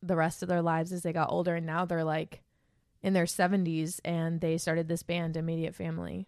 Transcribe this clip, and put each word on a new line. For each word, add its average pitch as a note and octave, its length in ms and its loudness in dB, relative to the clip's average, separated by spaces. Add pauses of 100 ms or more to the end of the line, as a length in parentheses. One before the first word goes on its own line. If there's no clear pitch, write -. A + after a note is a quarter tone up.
the F3+ 140 2
rest E3 260 2
of F3+ 60 -6
their F3 140 2
lives E3 300 2
as F3 100 -4
they E3 100 -2
got E3 180 0
older, F3 260 2
and E3+ 100 -2
now E3 180 0
they're, E3+ 200 0
like, D#3 380 -2 (600)
in F#3 100 2
their F3 140 6
seventies, F3 800 2
and E3 360 0
they E3 180 2
started E3 300 0
this E3+ 140 -2
band, E3 340 -2
Immediate E3 380 -2
Family. F3 540 -6